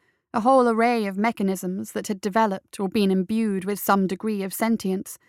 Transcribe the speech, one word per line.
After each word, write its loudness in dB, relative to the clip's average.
a -2
whole 6
array 2
of -6
mechanisms -2
that -6
had -6
developed -2
or -2
been 2
imbued 0
with -4
some 2
degree -4
of -8
sentience. -2